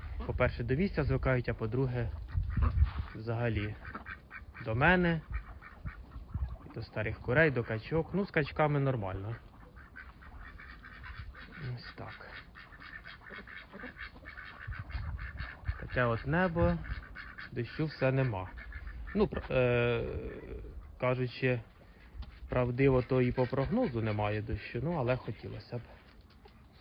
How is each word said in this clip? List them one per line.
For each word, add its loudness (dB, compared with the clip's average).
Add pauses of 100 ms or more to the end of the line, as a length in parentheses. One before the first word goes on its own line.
(260)
по-перше, 2
до 2
місця 2
звикають, 2
а 0
по-друге... 0 (1040)
Взагалі 0 (920)
до 0
мене, 6 (1500)
до -8
старих -4
курей, 6
до 0
качок. -2
Ну, 0
з -14
качками 4
нормально. -2 (2500)
Ось -10
так. -10 (3500)
Таке 2
от 2
небо, 6 (760)
дощу -2
все 2
нема. 2 (640)
Ну, 6
пр-, -2
е, 4 (960)
кажучи, 2 (880)
правдиво, 6
то 4
і 6
по 4
прогнозу 2
немає 2
дощу, -4
ну, 0
але 2
хотілося -8
б. -6 (1000)